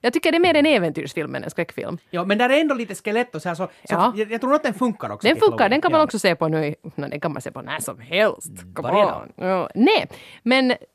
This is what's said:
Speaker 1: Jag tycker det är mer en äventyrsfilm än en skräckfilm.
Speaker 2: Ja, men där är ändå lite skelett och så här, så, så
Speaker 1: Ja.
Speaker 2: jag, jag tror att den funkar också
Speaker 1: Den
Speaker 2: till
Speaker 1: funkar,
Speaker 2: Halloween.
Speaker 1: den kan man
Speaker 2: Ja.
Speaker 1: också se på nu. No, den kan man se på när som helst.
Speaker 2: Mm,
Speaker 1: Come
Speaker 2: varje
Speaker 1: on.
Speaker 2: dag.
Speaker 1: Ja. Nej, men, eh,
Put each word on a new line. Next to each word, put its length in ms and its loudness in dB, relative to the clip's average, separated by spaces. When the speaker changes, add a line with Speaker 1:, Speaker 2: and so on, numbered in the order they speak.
Speaker 1:
Jag 120 0
tycker 200 2
det 60 4
är 20 4
mer 140 4
en 120 4
äventyrsfilm 680 0
än 100 -8
en 60 -10
skräckfilm. 480 -6
Speaker 2:
Ja, 140 -4
men 140 0
där 120 4
är 100 4
ändå 140 2
lite 200 -8
skelett 400 -4
och 80 -10
så 60 -6
här, 80 -4
så, 100 -6
så 40 -8
Speaker 1:
Ja. 280 2
Speaker 2:
jag, 160 -4
jag 80 -4
tror 140 0
att 80 2
den 120 -2
funkar 360 -2
också 180 -4
Speaker 1:
Den 80 4
Speaker 2:
till 40 -2
Speaker 1:
funkar, 180 6
Speaker 2:
Halloween. 120 4
Speaker 1:
den 100 2
kan 120 0
man 80 6
Speaker 2:
Ja. 40 4
Speaker 1:
också 140 -2
se 160 2
på 140 0
nu. 260 0
No, 140 -6
den 120 -8
kan 120 -4
man 100 -10
se 100 -12
på 100 -12
när 180 -8
som 200 -10
helst. 480 0
Speaker 2:
Mm, 120 -18
Speaker 1:
Come 140 -6
Speaker 2:
varje 160 4
Speaker 1:
on. 60 2
Speaker 2:
dag. 260 -10
Speaker 1:
Ja. 380 -2
Nej, 320 4
men, 280 2
eh, 60 0